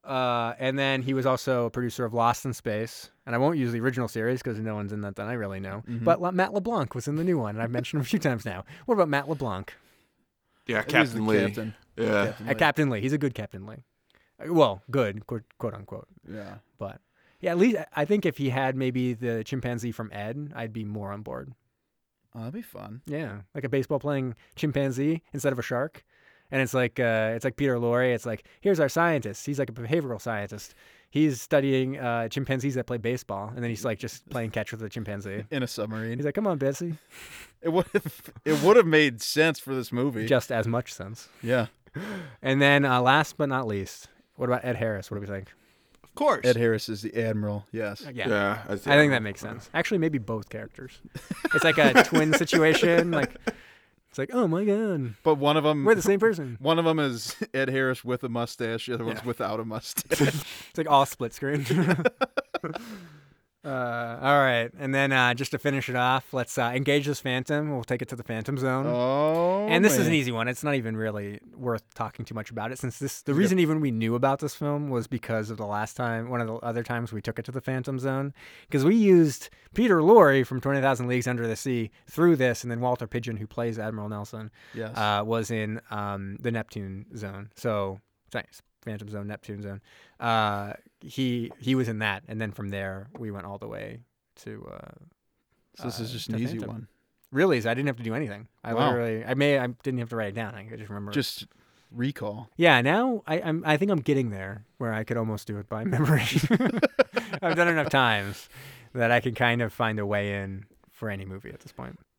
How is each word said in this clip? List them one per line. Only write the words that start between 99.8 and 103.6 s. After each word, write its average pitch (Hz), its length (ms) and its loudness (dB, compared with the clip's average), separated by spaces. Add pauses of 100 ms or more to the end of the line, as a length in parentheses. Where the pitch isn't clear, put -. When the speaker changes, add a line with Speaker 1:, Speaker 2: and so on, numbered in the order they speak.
Speaker 1:
have 117 120 -6
to 117 60 -6
write 107 120 -2
it 98 80 -8
down. 110 180 -6
I 101 80 -14 (140)
just 107 120 -14
remember. 101 220 -8
Speaker 2:
Just - 380 -4 (420)
recall. 113 680 -6
Speaker 1:
Yeah, 156 240 6
now 208 460 2
I, 160 140 -2
I'm, 165 260 -2